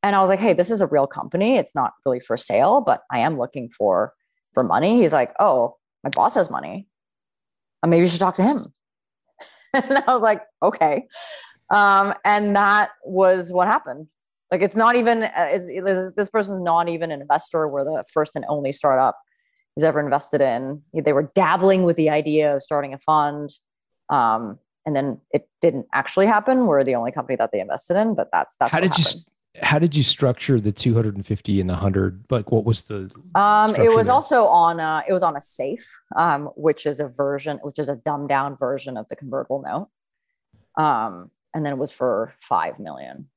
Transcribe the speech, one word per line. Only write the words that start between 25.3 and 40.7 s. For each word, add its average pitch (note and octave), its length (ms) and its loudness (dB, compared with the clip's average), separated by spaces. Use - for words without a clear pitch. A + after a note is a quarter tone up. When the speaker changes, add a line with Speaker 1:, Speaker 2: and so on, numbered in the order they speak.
Speaker 1:
it - 160 -4
didn't C#3+ 320 0
actually F#3+ 320 0
happen. A#3 400 2
We're C#3 180 2
the B2+ 100 0
only A#2+ 160 -2
company - 260 -6
that A2+ 140 -2
they G#2 100 -4
invested - 360 -4
in, A3 180 0
but F#2+ 160 -4
that's, E2 300 -2
that's A#2+ 100 0
Speaker 2:
How D#3+ 80 0
Speaker 1:
what F3 40 0
Speaker 2:
did F3+ 160 0
you E3 40 2
s-, C3+ 120 0
Speaker 1:
happened. - 500 -18
Speaker 2:
how D3+ 140 2
did D#3 180 2
you D3 60 2
structure B2+ 580 0
the G#2 100 -2
two A#2 240 -2
hundred A2 220 0
and G2 100 -10
fifty G2+ 340 -2
and F#2 80 -2
the F2+ 60 -2
hundred? F#2+ 560 -2
Like, A#2 220 -2
what A2 120 2
was A2+ 180 0
the F#2+ 280 -10
Speaker 1:
Um, G#3 360 4
it G#3 40 -2
Speaker 2:
structure A3+ 220 6
Speaker 1:
was A3+ 100 4
Speaker 2:
there? B3 80 4
Speaker 1:
also C4 300 4
on E3+ 340 4
a, D#3 300 -2
it G3 60 0
was F#3 80 0
on D#3+ 140 0
a C#3+ 40 -8
safe, - 480 -8
um, C#3+ 400 0
which D3+ 320 -2
is C#3+ 140 -4
a C#3+ 80 -4
version, C#3 540 -4
which C#3+ 160 -12
is C#3+ 100 -4
a C#3+ 80 -6
dumbed C#3+ 320 -6
down C#3 280 -2
version C3+ 420 -6
of A2 100 -12
the - 80 -14
convertible C3+ 460 -8
note. F3+ 260 -8